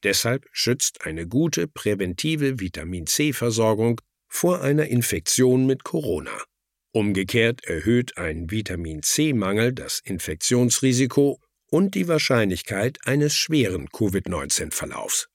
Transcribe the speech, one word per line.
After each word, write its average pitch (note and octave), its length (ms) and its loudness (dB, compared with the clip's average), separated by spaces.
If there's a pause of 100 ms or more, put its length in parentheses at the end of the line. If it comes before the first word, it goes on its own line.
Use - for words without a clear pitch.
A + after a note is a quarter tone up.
Deshalb A2+ 500 0
schützt - 540 -2
eine E2 200 -6
gute A2+ 420 0
präventive A#2+ 920 -2
Vitamin-C-Versorgung A2 1400 0 (260)
vor F3 320 0
einer D3 280 2
Infektion B2+ 760 2
mit C3 200 0
Corona. E2+ 540 -4 (540)
Umgekehrt A2 720 0
erhöht A2+ 540 0
ein E2 320 -6
Vitamin-C-Mangel G#2 1200 0
das - 320 -8
Infektionsrisiko B2 1400 2 (300)
und F#3+ 260 2
die F#3 100 0
Wahrscheinlichkeit A#2 1000 0
eines D3 300 2
schweren F#2+ 540 0
covid G2 400 -2
neunzehn D2+ 420 -4
Verlaufs. B1+ 640 -6